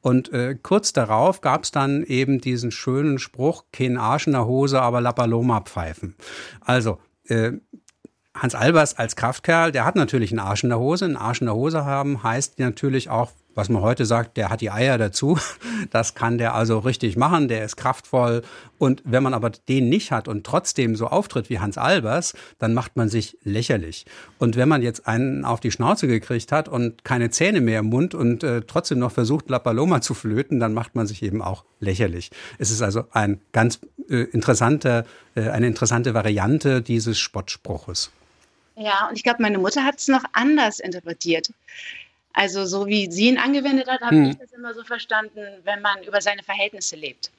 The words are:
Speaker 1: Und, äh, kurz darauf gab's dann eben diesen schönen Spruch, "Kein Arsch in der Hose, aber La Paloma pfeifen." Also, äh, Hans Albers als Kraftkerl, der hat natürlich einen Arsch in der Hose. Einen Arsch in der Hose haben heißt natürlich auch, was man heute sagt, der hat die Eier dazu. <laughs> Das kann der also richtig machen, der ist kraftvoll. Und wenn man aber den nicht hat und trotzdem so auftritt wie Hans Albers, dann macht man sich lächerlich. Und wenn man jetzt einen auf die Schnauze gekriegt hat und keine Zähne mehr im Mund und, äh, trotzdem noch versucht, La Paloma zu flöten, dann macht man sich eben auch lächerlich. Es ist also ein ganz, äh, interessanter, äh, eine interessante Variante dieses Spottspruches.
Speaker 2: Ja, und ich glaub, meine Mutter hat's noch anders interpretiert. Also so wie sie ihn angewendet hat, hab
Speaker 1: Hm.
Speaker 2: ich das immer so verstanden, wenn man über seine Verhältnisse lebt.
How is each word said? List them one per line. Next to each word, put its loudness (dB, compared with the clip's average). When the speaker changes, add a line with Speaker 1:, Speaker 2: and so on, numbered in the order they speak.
Speaker 1:
Und, 2
äh, -2
kurz 0
darauf 2
gab's 0
dann 0
eben 0
diesen -2
schönen -2
Spruch, -4
"Kein -2
Arsch 0
in 4
der 2
Hose, 2
aber 2
La 2
Paloma 2
pfeifen." -10
Also, 0
äh, 2
Hans -2
Albers 4
als -2
Kraftkerl, 2
der 0
hat 0
natürlich 2
einen -2
Arsch -2
in 2
der 2
Hose. 0
Einen -2
Arsch -2
in 0
der 0
Hose 0
haben -2
heißt -2
natürlich 0
auch, 0
was -2
man 2
heute 2
sagt, 0
der -2
hat -4
die -2
Eier 2
dazu. 2
<laughs> -8
Das 0
kann 0
der 0
also 2
richtig -2
machen, 4
der -2
ist -10
kraftvoll. 0
Und 2
wenn 2
man 0
aber 0
den 0
nicht 0
hat -2
und -6
trotzdem 0
so -4
auftritt -2
wie -2
Hans -4
Albers, 0
dann 2
macht -2
man 2
sich -2
lächerlich. -2
Und 0
wenn 4
man 4
jetzt -4
einen -2
auf -2
die -2
Schnauze 0
gekriegt -2
hat 0
und -4
keine 0
Zähne 2
mehr 2
im -2
Mund 0
und, 0
äh, -2
trotzdem -2
noch 0
versucht, 0
La 0
Paloma 2
zu -4
flöten, -2
dann 0
macht -4
man 0
sich -8
eben -2
auch -8
lächerlich. -2
Es -2
ist -2
also 0
ein 2
ganz, 2
äh, 0
interessanter, 2
äh, 0
eine 2
interessante 0
Variante 2
dieses -2
Spottspruches. -8
Speaker 2:
Ja, 0
und -8
ich -10
glaub, 2
meine 2
Mutter 0
hat's -2
noch 4
anders 2
interpretiert. -4
Also 0
so -2
wie 0
sie 4
ihn 4
angewendet 0
hat, -2
hab 0
Speaker 1:
Hm. 6
Speaker 2:
ich -4
das -20
immer -14
so -16
verstanden, -4
wenn -4
man -2
über -2
seine -4
Verhältnisse -6
lebt. -12